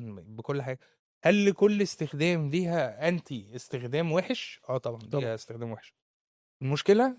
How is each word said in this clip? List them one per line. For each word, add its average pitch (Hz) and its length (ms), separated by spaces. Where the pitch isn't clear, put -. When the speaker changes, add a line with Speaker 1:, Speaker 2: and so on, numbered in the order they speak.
Speaker 1:
بكل 113 340
حاجة. 131 180
هل 202 220
لكل 202 360
استخدام 156 680
ليها 156 600
أنتي 123 460
استخدام 135 560
وحش؟ - 480
آه، 131 80
طبعًا 117 220
Speaker 2:
طبعًا. 127 220
Speaker 1:
ليها 113 140
استخدام 117 360
وحش. - 220
المشكلة 208 560